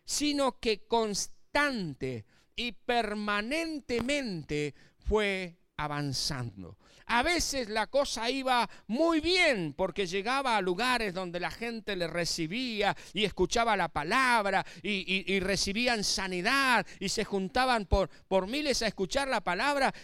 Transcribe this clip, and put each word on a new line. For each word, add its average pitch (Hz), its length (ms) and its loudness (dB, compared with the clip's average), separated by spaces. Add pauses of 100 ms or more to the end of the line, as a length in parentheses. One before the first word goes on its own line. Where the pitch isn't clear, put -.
sino 285 540 0
que 220 280 -2
constante 208 1400 -2 (320)
y 226 160 -4
permanentemente 226 2000 -2 (220)
fue 190 600 -2 (180)
avanzando. 135 1040 -4 (280)
A 240 160 2
veces 285 460 0
la 214 180 -2
cosa 247 440 0
iba 254 380 2 (180)
muy 311 340 4
bien 302 560 2
porque 190 300 -2
llegaba 226 500 0
a 196 60 2
lugares 214 500 0
donde 175 260 -6
la 175 120 -4
gente 226 460 -8
le 175 100 -2
recibía 180 920 -2 (160)
y 202 120 0
escuchaba 208 520 2
la 175 120 2
palabra 196 760 2 (180)
y, 196 80 -4
y, 190 440 0
y 196 60 2
recibían 202 600 0
sanidad 202 840 2 (120)
y 190 120 -4
se 214 140 -2
juntaban 214 600 0
por, 196 220 2 (180)
por 185 200 2
miles 269 360 0
a 220 40 2
escuchar 214 420 -2
la 233 140 0
palabra 254 500 2 (100)